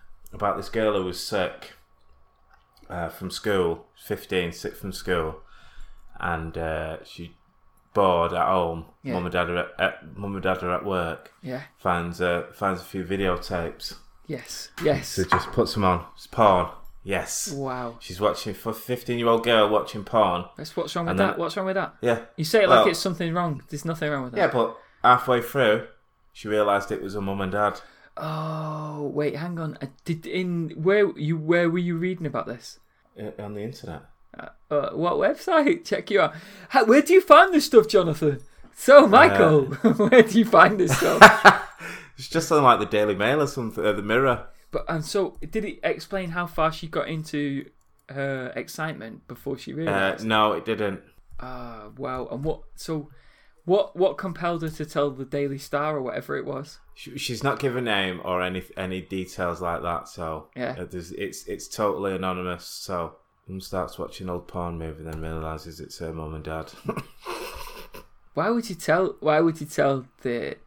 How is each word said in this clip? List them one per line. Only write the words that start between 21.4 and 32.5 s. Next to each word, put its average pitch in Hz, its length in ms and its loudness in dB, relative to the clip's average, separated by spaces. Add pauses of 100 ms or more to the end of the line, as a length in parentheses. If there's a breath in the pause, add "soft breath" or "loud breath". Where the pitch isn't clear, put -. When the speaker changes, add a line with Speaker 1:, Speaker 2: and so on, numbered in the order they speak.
Speaker 2:
wrong 190 100 -6
with 190 80 -4
that? 185 260 -4
Speaker 1:
Yeah. 117 200 0 (160)
Speaker 2:
You 156 80 -4
say 214 180 4
it 190 60 4
Speaker 1:
Well 131 140 8
Speaker 2:
like 196 100 6
it's - 80 -6
something 170 340 -4
wrong. 165 360 -4
There's 147 140 -10
nothing 160 280 -4
wrong 135 100 -4
with 123 140 -8
Speaker 1:
Yeah, 190 100 2
Speaker 2:
that. - 60 0
Speaker 1:
but 120 240 0 (260 loud breath)
halfway 123 400 4
through, 120 460 2 (440)
she - 140 -14
realised 104 460 2
it - 100 -6
was 95 120 -8
her 104 80 -4
mum 98 180 -4
and 95 100 -4
dad. 101 300 0 (380 soft breath)
Speaker 2:
Oh, 156 960 -8
wait, 147 200 -2
hang 170 240 -8
on. 156 220 -8
I 139 80 -10 (160)
did 160 220 -6
in, 170 500 -4
where 196 420 2
you, 156 200 -2
where 170 320 2
were 175 80 -2
you 175 180 -2
reading 175 300 -4
about 123 200 -4
this? - 320 -12 (400)